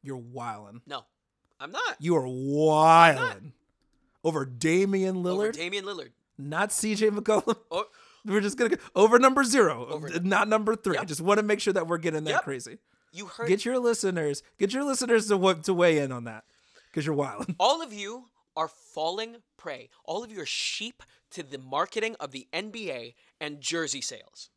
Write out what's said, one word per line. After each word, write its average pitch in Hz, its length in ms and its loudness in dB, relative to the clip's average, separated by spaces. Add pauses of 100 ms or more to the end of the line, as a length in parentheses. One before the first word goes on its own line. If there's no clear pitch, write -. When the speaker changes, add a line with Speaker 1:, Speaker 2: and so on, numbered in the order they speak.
Speaker 1:
You're 135 160 -10
wildin'. 117 640 -12
Speaker 2:
No, 139 200 -10 (540)
I'm 151 120 -12
not. 427 260 -6
Speaker 1:
You 165 200 0
are 131 100 -2
Speaker 2:
I'm 151 880 6
not. 466 220 -4
Speaker 1:
wildin'. - 140 -20 (760)
Over 156 200 -2
Damian 185 720 0
Speaker 2:
Over 185 320 -2
Speaker 1:
Lillard? 226 40 -8
Speaker 2:
Damian 185 300 -8
Lillard. 170 280 -12 (260)
Speaker 1:
Not 156 340 -4
C 220 240 0
J 214 140 4
McCollum? 208 480 2 (120)
Speaker 2:
Oh. 185 180 -4 (360)
Speaker 1:
We're 208 160 2
just 202 180 -2
gonna 240 120 2
go 339 80 0 (180)
over 220 240 8
number 269 240 6
zero, 190 420 2
Speaker 2:
Over. 156 360 -8
Speaker 1:
not 196 260 2
number 220 300 2
three. 180 180 -2
Speaker 2:
Yep. 135 120 -2
Speaker 1:
Just 151 120 -8
wanna 202 240 4
make 208 160 0
sure 202 140 0
that 175 140 0
we're 170 100 -2
getting 160 260 -2
that 156 80 -4
Speaker 2:
Yep. 277 120 0
Speaker 1:
crazy. 123 340 -10 (340)
Speaker 2:
You 196 140 -14
heard - 240 -8
Speaker 1:
Get 202 160 2
your 254 140 0
listeners, 185 640 -2 (160)
get 196 140 -2
your 269 140 -4
listeners 240 420 2
to 208 80 2
wa-, 185 200 2
to 160 180 -4
weigh 175 240 4
in 139 160 -2
on 120 100 -10
that, 113 220 -14 (480)
'cause 151 120 -4
you're 151 120 -2
wildin'. 143 420 -6
Speaker 2:
All 277 220 2
of 294 100 -12
you 214 380 -12 (260)
are 160 140 -4
falling 214 720 -8 (140)
prey. 127 320 -12 (160)
All 190 180 -6
of 220 80 -18
you 208 80 -14
are 156 60 -10
sheep - 580 -8 (280)
to 175 120 -12
the 139 140 -14
marketing 170 640 -4
of 143 100 -10
the 127 220 -16
N 202 180 -8
B 208 200 -10
A 120 240 -12 (260)
and 151 180 -10
jersey 156 400 -4
sales. - 580 -14